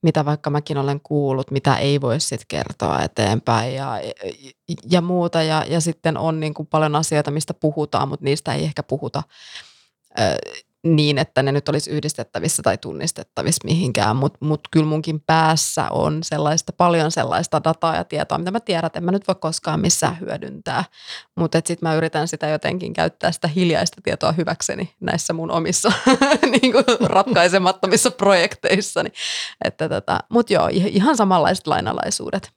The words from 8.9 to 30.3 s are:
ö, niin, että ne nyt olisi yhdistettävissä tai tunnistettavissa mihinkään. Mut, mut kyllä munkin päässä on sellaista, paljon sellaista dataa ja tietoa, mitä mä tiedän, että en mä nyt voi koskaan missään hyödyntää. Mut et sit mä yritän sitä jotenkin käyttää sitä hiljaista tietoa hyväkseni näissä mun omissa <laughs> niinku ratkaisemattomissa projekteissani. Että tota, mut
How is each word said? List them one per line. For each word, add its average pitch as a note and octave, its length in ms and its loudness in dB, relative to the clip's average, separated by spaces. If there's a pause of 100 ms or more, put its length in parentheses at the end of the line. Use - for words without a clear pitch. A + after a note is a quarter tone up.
ö, A#2 40 0 (640)
niin, D3+ 340 4
että C3 240 0
ne C#3 100 2
nyt C#3+ 160 0
olisi D3+ 220 -2
yhdistettävissä D3 720 -4
tai G2 160 2
tunnistettavissa - 840 -6
mihinkään. A2 520 0
Mut, C#3 240 0
mut D3+ 300 -2
kyllä D#3 160 4
munkin D#3 340 -2
päässä D#3+ 680 2
on D3+ 320 0
sellaista, D3+ 500 -2
paljon E3+ 380 2
sellaista - 540 -2
dataa D#3+ 320 0
ja E3+ 80 -2
tietoa, D3+ 340 -4
mitä F3 120 -4
mä F#3 100 -2
tiedän, E3 260 -2
että - 120 -4
en F3 60 -6
mä F3 80 2
nyt G3+ 160 0
voi F#3+ 60 2
koskaan D#3+ 460 -4
missään E3 400 0
hyödyntää. - 640 -6 (520)
Mut E3 180 0
et E3 120 2
sit E3+ 160 -4
mä D#3+ 120 0
yritän D#3+ 340 0
sitä D3+ 200 -6
jotenkin E3 440 -4
käyttää E3 400 0
sitä - 160 -4
hiljaista E3+ 540 0
tietoa - 300 0
hyväkseni - 680 -4
näissä F3 320 -4
mun E3 180 -6
omissa E3+ 420 0 (300)
<laughs> C#4 300 2 (100)
niinku B3+ 160 4 (220)
ratkaisemattomissa F#3+ 1120 4
projekteissani. - 1000 2 (540)
Että - 240 -4
tota, - 300 -2 (100)
mut A#3 220 0